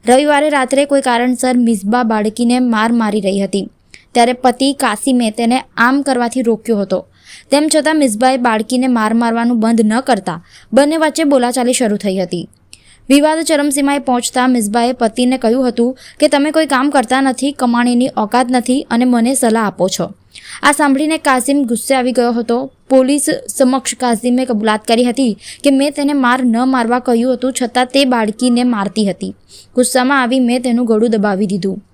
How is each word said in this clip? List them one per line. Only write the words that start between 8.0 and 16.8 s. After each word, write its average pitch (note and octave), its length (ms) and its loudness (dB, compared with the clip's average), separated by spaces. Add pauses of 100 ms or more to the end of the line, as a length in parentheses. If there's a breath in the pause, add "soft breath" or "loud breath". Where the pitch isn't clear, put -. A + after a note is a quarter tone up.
બાળકીને B3 500 0
માર A3+ 280 0
મારવાનું A#3 460 0
બંધ A3+ 240 2
ન G#3+ 160 2
કરતા F#3+ 420 -2 (300 loud breath)
બંને D4 240 4
વચ્ચે D#4 280 0
બોલાચાલી B3 480 0
શરૂ A3 240 0
થઈ G3+ 200 -4
હતી. F3+ 320 -6 (600 loud breath)
વિવાદ D4+ 320 4
ચરમસીમાએ C#4+ 580 0
પહોંચતા B3 480 -2
મિસબાએ A#3+ 460 0
પતિને B3 460 0
કહ્યું B3+ 300 0
હતું A#3+ 300 -2 (220 loud breath)
કે, D4+ 80 4
"તમે C#4+ 220 2
કોઈ D#4+ 160 2
કામ C4+ 240 0